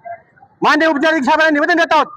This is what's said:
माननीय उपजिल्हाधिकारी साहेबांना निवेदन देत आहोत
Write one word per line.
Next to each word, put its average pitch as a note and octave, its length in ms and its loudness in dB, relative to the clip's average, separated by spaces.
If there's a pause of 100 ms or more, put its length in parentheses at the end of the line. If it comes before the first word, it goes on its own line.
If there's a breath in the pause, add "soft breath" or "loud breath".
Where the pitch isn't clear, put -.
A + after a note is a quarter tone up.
(640)
माननीय D4+ 260 2
उपजिल्हाधिकारी D#4 360 -2
साहेबांना D#4 260 2
निवेदन D#4+ 260 0
देत E4 160 0
आहोत D4 140 2 (100)